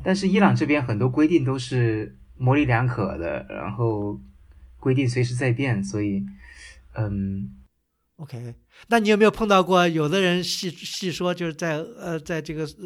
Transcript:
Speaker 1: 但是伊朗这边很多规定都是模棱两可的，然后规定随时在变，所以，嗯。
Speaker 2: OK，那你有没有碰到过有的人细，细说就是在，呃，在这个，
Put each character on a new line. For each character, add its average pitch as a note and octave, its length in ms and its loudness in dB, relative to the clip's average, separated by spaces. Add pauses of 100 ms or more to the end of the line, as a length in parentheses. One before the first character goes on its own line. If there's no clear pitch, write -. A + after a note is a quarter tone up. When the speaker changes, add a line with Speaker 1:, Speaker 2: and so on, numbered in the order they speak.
Speaker 1:
但 F#3+ 140 2
是 G3 100 0
伊 G3 140 4
朗 D3 160 6
这 D#3 80 2
边 D3 180 2
很 A#2 160 -2
多 B2 80 2
规 D3+ 220 4
定 E3 160 4
都 C3 140 -2
是 A#2 580 -2 (220)
模 C3 180 2
棱 D3 100 2
两 B2 200 2
可 G2 320 -4
的， E2 320 -6
然 G2+ 200 -8
后 G#2 480 -2 (640)
规 C3 140 2
定 C3+ 120 2
随 B2 160 0
时 A#2+ 120 -2
在 B2+ 180 0
变， A#2 320 -2
所 G#2 180 -4
以， G2 220 -2 (680)
嗯。 G2 640 -4 (600)
Speaker 2:
OK， A#2+ 340 -12 (360)
那 A#3 100 4
你 G#3+ 120 2
有 G#3+ 60 6
没 G#3 80 6
有 G#3+ 60 8
碰 A3 160 0
到 F#3+ 160 6
过 F3 240 4
有 D#3+ 220 2
的 F#3+ 120 0
人 F3+ 220 2
细， F3 280 -6
细 - 380 -8
说 F3+ 240 -2
就 F3 140 -6
是 D#3+ 80 -6
在， D#3+ 220 -4
呃， E3+ 420 -8
在 D#3 240 -6
这 D#3+ 100 -8
个， D3+ 160 -6 (180)